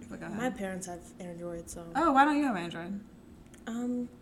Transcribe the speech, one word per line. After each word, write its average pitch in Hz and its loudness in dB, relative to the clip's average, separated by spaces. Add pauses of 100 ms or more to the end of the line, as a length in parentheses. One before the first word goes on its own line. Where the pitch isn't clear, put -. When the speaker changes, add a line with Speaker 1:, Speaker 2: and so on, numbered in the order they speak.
(100)
Speaker 1:
But - -8
go 165 -8
ahead. 202 -4
Speaker 2:
my 247 2
parents 190 -4
have 175 -8 (220)
Android, 175 -6
so. 170 -10 (100)
Speaker 1:
Oh, 320 6
why 262 10
don't 294 6
you 294 4
have 247 2
Android? 170 -4 (680)
Speaker 2:
Um, 247 -2 (140)